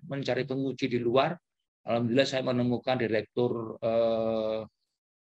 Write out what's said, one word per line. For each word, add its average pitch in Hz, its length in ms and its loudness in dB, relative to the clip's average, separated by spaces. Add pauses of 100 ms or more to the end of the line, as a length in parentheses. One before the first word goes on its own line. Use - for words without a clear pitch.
mencari 131 400 -2
penguji 135 440 -2
di 120 80 2
luar. 131 360 2 (520)
Alhamdulillah 120 400 2
saya 131 200 -2
menemukan 123 520 0
direktur, 117 800 -2
eh, 113 840 0 (640)